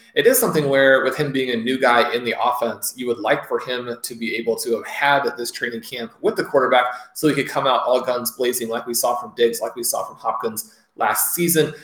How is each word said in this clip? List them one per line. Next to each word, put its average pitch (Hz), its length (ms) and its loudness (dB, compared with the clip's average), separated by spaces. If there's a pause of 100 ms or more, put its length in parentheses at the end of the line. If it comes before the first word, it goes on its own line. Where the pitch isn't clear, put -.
(140)
It 143 120 4
is 254 120 6
something 160 320 2
where 135 340 6
with 127 120 0
him 143 160 -2
being 131 180 -2
a 113 120 -2
new 127 160 0
guy 120 360 4
in 123 100 -2
the 113 180 -2
offense, 113 540 -2
you 123 120 -8
would 110 100 0
like 135 300 0
for 120 100 0
him 123 420 -6
to - 140 -10
be 113 220 -4
able 113 200 0
to 113 200 -2
have 101 100 -6
had 139 500 0
this 120 140 -6
training 120 320 -6
camp 120 300 -10 (100)
with 214 140 0
the - 80 -2
quarterback 127 400 2 (300)
so 156 140 0
he 139 60 2
could 139 140 -2
come 139 180 -2
out 120 180 2
all 123 160 2
guns 123 300 -4
blazing 120 400 -2
like 117 160 -6
we 120 80 -4
saw 120 260 0
from 113 160 -12
Diggs, 117 240 2
like 113 160 -6
we 117 80 -6
saw 110 220 -4
from 104 100 -14
Hopkins - 580 -6 (220)
last - 380 0
season. 170 500 2